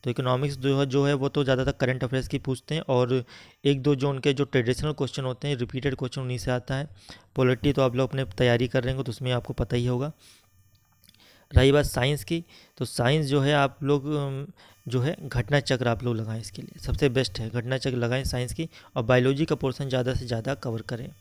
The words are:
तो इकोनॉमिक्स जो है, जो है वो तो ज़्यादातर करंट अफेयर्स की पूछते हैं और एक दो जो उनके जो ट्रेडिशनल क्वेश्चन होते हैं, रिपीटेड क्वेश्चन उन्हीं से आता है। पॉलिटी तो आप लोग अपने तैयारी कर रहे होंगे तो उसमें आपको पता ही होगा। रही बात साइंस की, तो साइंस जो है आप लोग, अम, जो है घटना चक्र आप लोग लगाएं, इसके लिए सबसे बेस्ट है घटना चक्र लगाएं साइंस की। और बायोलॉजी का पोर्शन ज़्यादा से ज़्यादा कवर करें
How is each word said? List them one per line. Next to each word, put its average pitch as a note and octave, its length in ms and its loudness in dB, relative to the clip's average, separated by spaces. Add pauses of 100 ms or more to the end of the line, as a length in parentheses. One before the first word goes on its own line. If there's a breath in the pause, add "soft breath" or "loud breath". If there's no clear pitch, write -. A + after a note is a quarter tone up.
तो B2 60 -2
इकोनॉमिक्स C3 460 0
जो C3+ 240 0
है, C#3+ 60 2
जो C#3 200 2
है C#3+ 80 4
वो C3+ 140 -2
तो D3 160 0
ज़्यादातर C3 280 2
करंट B2+ 320 -2
अफेयर्स B2+ 240 -2
की C#3+ 100 -4
पूछते C3 360 -6
हैं D#3+ 140 -4
और B2 360 2 (400 loud breath)
एक C#3 180 2
दो C#3+ 120 4
जो C#3 160 0
उनके C#3 220 0
जो C3+ 120 2
ट्रेडिशनल B2+ 480 0
क्वेश्चन C#3 320 -4
होते B2+ 240 -4
हैं, C#3+ 80 -2
रिपीटेड B2+ 380 -4
क्वेश्चन C3 260 -6
उन्हीं B2+ 180 -4
से C3 120 -4
आता B2 240 -2
है। C#3 140 -4 (480 loud breath)
पॉलिटी C3 360 2
तो C3+ 100 2
आप B2 140 2
लोग C3 120 0
अपने C3+ 160 -4
तैयारी A#2+ 440 2
कर B2+ 160 0
रहे C3 80 -2
होंगे C3 120 -4
तो B2 60 -6
उसमें B2+ 220 -4
आपको B2 200 -4
पता B2 240 -2
ही A#2+ 100 0
होगा। B2+ 260 -2 (1400 soft breath)
रही C3+ 180 8
बात C#3+ 120 6
साइंस C3+ 400 0
की, E3+ 200 -4 (320 loud breath)
तो B2+ 80 -4
साइंस C#3 420 2
जो C#3 140 2
है C#3+ 140 4
आप C#3+ 280 2
लोग, C#3+ 320 0
अम, C#3 320 -6 (420 loud breath)
जो B2 120 0
है C#3+ 220 0
घटना C#3 380 0
चक्र B2 280 0
आप A#2 160 0
लोग A#2+ 120 0
लगाएं, A2 240 -4
इसके - 220 -12
लिए - 160 -18
सबसे C#3 300 0
बेस्ट B2+ 320 0
है A2+ 100 -6
घटना A#2+ 280 -2
चक्र B2+ 180 -2
लगाएं B2 280 0
साइंस B2 280 -4
की। E3 160 -8 (280 loud breath)
और B2+ 60 0
बायोलॉजी B2+ 420 4
का D#3 100 0
पोर्शन C3+ 340 -4
ज़्यादा B2+ 260 0
से B2+ 120 -4
ज़्यादा A#2 280 -2
कवर A2+ 280 -6
करें B2 380 -8